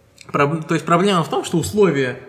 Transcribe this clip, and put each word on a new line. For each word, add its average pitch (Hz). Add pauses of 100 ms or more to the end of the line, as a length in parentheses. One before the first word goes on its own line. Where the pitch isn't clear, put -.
(320)
проб-, 147
то 170
есть 151
проблема 175
в -
том, 392
что -
условие 147 (120)